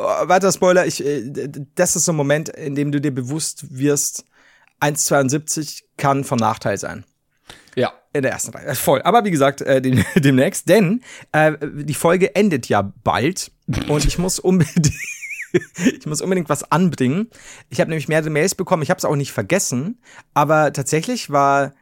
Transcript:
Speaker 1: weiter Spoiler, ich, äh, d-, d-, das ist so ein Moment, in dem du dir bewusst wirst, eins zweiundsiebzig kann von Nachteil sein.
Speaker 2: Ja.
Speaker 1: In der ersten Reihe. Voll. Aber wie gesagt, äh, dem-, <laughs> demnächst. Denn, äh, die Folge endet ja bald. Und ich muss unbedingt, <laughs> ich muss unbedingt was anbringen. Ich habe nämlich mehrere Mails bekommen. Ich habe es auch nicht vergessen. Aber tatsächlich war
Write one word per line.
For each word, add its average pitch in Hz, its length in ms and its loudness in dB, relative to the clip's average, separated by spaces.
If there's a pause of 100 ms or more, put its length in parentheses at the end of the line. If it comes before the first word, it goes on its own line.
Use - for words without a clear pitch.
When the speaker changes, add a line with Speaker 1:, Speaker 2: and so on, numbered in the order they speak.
(280)
Speaker 1:
weiter 185 240 4
Spoiler, 180 340 4
ich, 143 200 -4
äh, 143 180 -2
d-, 127 240 -8
d-, 147 180 -12 (100)
das 180 200 2
ist 165 100 -2
so 180 60 0
ein 160 40 0
Moment, 147 340 0
in 143 260 -8
dem 143 160 0
du 143 80 0
dir 143 140 -2
bewusst 131 520 -8 (120)
wirst, 143 480 -2 (540)
eins 151 260 0
zweiundsiebzig 147 800 -2 (120)
kann 139 260 2
von 139 140 -2
Nachteil 110 400 0
sein. 87 280 -10 (720)
Speaker 2:
Ja. 123 180 -2 (200)
Speaker 1:
In 143 100 -2
der 123 80 0
ersten - 200 -8
Reihe. 143 240 -10
Voll. 139 280 2
Aber 220 200 4
wie 208 80 0
gesagt, 139 300 2
äh, 135 200 2
dem-, 127 280 2
<laughs> - 60 0
demnächst. 139 520 2
Denn, 202 340 4 (300)
äh, 156 300 4
die 147 320 -6
Folge 175 420 2
endet 175 320 2
ja 104 140 2 (220)
bald. 113 480 0 (360)
Und 147 180 2
ich - 120 0
muss 180 220 -2
unbedingt, 175 520 2 (600)
<laughs> - 440 -2
ich - 80 -16
muss 151 160 -6
unbedingt 185 280 -2
was - 220 -4
anbringen. 160 580 2 (400)
Ich - 100 -6
habe 165 100 0
nämlich 156 200 -6
mehrere 156 200 0
Mails 156 260 0
bekommen. 175 280 -2
Ich 127 60 -4
habe 185 80 0
es - 80 -6
auch 151 100 0
nicht 143 160 -4
vergessen. 135 680 -2 (320)
Aber 147 400 2
tatsächlich 160 560 -4
war 139 520 2